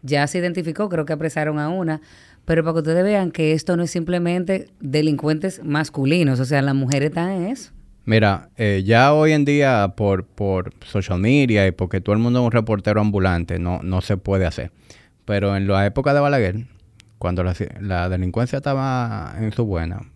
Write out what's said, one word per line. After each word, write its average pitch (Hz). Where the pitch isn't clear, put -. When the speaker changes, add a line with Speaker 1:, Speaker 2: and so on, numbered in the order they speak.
Speaker 1:
ya 143
se 185
identificó, 175
creo 170
que 151
apresaron 151
a 147
una, 160
pero 165
para 165
que 165
ustedes 160
vean 196
que 156
esto 160
no 170
es 165
simplemente 175
delincuentes 156
masculinos, 147
o 131
sea, 139
las 139
mujeres 135
están 170
en 185
eso. 262
Speaker 2:
Mira, 107
eh, 101
ya 120
hoy 156
en 151
día 135
por, 98
por 95
social 92
media 113
y 95
porque 92
todo 101
el 107
mundo 120
es 123
un 113
reportero 107
ambulante, 92
no, 87
no 92
se -
puede 95
hacer. -
Pero 101
en 98
la 98
época 135
de 147
Balaguer, 123
cuando 90
la, 90
la 90
delincuencia 92
estaba 131
en 110
su 120
buena, 90